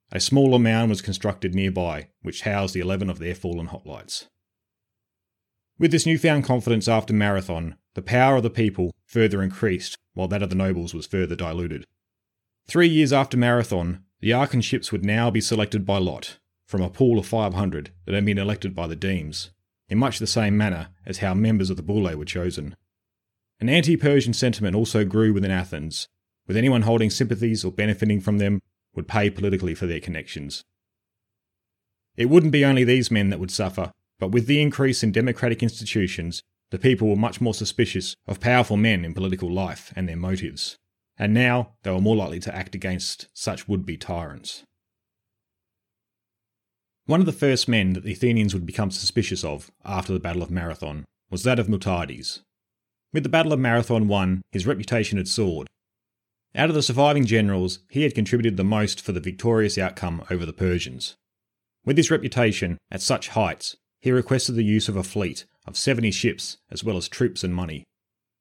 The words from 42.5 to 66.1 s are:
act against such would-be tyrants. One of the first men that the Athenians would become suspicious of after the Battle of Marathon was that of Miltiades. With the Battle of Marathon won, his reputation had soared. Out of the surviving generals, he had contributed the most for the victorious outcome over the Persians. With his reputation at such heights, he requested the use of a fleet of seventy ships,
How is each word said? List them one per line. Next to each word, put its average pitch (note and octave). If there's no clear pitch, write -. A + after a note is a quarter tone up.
act -
against F#2
such -
would-be F#2
tyrants. E2
One D#3+
of F#3
the E3
first C3+
men G2+
that F#2
the G#2+
Athenians A2+
would F2+
become F#2+
suspicious -
of D2
after F#2+
the F#2
Battle F2
of E2
Marathon D#2+
was F#2
that B2+
of G#2
Miltiades. F2+
With D#3
the -
Battle D#3+
of B2+
Marathon A#2
won, F#2+
his F#2+
reputation G#2+
had F#2
soared. E2+
Out D3+
of E3
the D3
surviving C#3+
generals, G2+
he C#3
had C3
contributed A2+
the F#2+
most G#2+
for -
the F2
victorious G#2
outcome F2+
over F2
the D#2+
Persians. F2
With C#3
his D#3+
reputation A2+
at F#2+
such -
heights, -
he B2+
requested B2+
the A2+
use G#2+
of G2
a F#2+
fleet F#2+
of G2
seventy A#2
ships, -